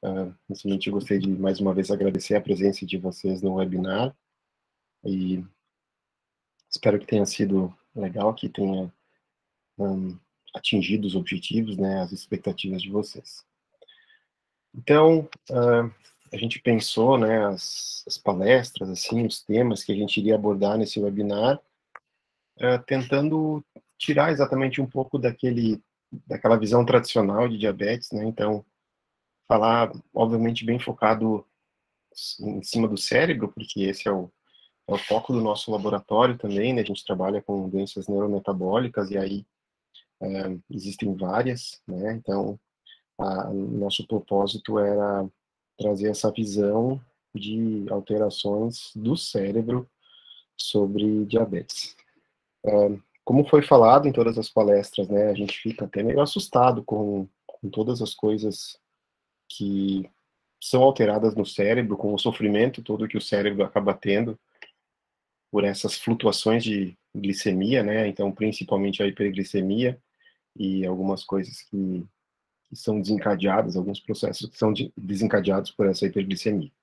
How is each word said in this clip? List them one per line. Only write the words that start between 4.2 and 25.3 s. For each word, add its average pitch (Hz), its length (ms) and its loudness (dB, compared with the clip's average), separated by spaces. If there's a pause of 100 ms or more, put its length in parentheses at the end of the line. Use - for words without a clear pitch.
E 92 400 -2 (1300)
espero 104 300 0
que - 60 -18
tenha 104 200 2
sido 95 500 -2 (200)
legal, 101 360 -2
que 113 160 -8
tenha, 95 440 -4 (840)
ahn, 95 380 -4 (400)
atingido 104 500 -2
os 95 120 -2
objetivos, 98 600 -4
né, 196 240 -2
as 180 120 -6
expectativas 131 680 -6
de 98 100 -10
vocês. - 540 -8 (1300)
Então, 156 560 6 (220)
ah, 120 400 4 (420)
a - 40 -10
gente - 240 -6
pensou, 120 580 4
né, 110 280 2
as, - 600 -8
as - 100 -8
palestras, 104 720 2
assim, 113 380 -2
os - 160 -6
temas 110 400 2
que - 80 -8
a 104 60 0
gente 104 240 -2
iria 107 160 4
abordar 101 420 2
nesse 110 220 -2
webinar, 101 600 0 (1000)
ah, 123 180 2
tentando 147 840 0 (340)
tirar 147 320 2
exatamente 135 500 0
um 131 60 0
pouco 131 320 -4
daquele, 120 640 0 (440)